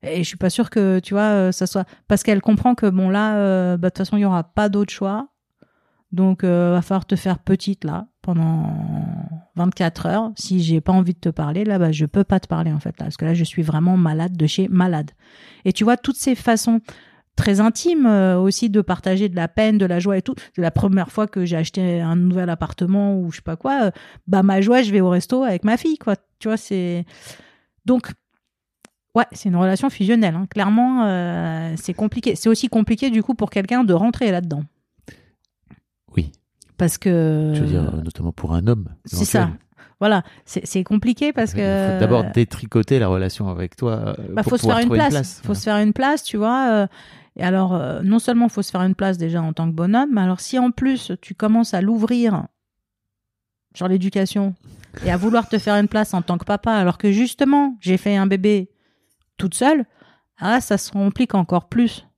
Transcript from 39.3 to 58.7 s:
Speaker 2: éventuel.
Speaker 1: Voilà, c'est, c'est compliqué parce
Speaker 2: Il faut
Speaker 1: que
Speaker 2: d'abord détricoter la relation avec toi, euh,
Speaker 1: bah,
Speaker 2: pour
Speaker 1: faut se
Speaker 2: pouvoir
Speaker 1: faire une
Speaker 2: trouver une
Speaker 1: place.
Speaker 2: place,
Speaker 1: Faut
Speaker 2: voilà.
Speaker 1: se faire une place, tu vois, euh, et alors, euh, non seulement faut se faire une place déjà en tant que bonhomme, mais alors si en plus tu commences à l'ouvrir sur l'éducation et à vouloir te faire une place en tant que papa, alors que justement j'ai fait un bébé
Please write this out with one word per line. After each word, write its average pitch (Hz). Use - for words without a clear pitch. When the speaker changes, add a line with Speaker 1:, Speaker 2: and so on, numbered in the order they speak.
Speaker 2:
éventuel. 175
Speaker 1:
Voilà, 202
c'est, -
c'est 185
compliqué 233
parce 226
Speaker 2:
Il -
faut -
Speaker 1:
que 196
Speaker 2:
d'abord 123
détricoter 117
la 107
relation 92
avec 90
toi, 120
euh, 107
Speaker 1:
bah, 208
Speaker 2:
pour -
Speaker 1:
faut 247
se -
Speaker 2:
pouvoir 220
Speaker 1:
faire 240
une 240
Speaker 2:
trouver 233
une -
Speaker 1:
place. 147
Speaker 2:
place, 139
Speaker 1:
Faut -
Speaker 2:
voilà. 196
Speaker 1:
se -
faire 214
une 208
place, 277
tu -
vois, 247
euh, 208
et -
alors, 185
euh, 156
non 202
seulement 233
faut 208
se -
faire 180
une 185
place 190
déjà 165
en 160
tant 165
que 160
bonhomme, 208
mais 202
alors 185
si -
en 247
plus 254
tu -
commences 220
à 180
l'ouvrir 226
sur 180
l'éducation 190
et 180
à 175
vouloir 226
te 220
faire 208
une 208
place 214
en 180
tant 175
que -
papa, 208
alors 185
que 208
justement 269
j'ai 185
fait 202
un 196
bébé 196